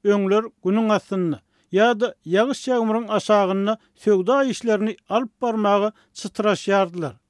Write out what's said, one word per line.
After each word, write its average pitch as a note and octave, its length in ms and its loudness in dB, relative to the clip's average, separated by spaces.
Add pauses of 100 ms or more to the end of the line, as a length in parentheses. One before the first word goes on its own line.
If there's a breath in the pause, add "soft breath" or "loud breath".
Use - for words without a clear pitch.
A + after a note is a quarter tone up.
öňler G3+ 400 2 (200)
günüň G#3+ 320 0
asyny F3+ 420 -4 (340)
ýa-da A3 420 2 (120)
ýagyş G#3+ 420 0
ýagmyryň A3+ 400 0
aşagyny G3+ 680 0 (180)
sowda G#3+ 500 2
işlerini G#3+ 520 -2 (120)
alyp A3+ 340 -4
barmagy G#3+ 460 0 (260 soft breath)
çıtıraşýardylar. F#3+ 960 -2 (180)